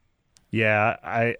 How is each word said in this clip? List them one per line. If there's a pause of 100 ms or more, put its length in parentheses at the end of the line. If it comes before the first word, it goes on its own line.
(520)
Yeah,
I,